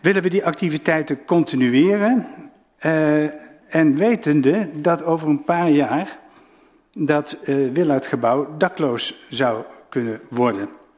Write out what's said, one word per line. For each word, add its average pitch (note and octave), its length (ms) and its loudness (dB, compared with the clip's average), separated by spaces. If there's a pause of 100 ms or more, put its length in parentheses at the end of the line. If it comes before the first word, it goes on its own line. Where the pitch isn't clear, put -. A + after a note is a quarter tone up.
Willen F#3+ 220 2
we F3+ 60 0
die F#3+ 160 0
activiteiten D#3 800 -2
continueren? F3 1000 2 (500)
Eh, D3+ 480 0 (500)
en D#3 220 4
wetende D#3+ 760 2
dat D#3 280 0
over D#3+ 260 -2
een C#3+ 160 0
paar E3+ 260 0
jaar C#3+ 480 0 (720)
dat, D3 420 -2
eh, - 240 -4 (160)
Willardgebouw C#3 840 0
dakloos D#3 720 -4
zou A#2 340 -2 (260)
kunnen A2+ 400 -4
worden. A#2 400 -2 (300)